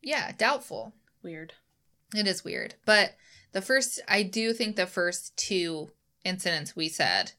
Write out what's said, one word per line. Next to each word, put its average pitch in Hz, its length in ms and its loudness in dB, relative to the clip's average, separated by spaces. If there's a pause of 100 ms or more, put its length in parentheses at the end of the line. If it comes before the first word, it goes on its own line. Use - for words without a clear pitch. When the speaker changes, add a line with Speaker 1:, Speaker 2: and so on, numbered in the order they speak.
Speaker 1:
Yeah, 277 360 -2
doubtful. 214 560 0 (300)
Speaker 2:
Weird. 160 300 -12 (600)
Speaker 1:
It 208 140 2
is 180 160 -2
weird. - 320 -6 (100)
But 208 300 6 (380)
the 190 80 -2
first, 262 460 0
I 202 160 4
do 226 300 0
think 220 220 -2
the 180 100 2
first 175 520 -2
two 165 540 -2 (320)
incidents 175 520 -2
we 160 140 -2
said 98 500 2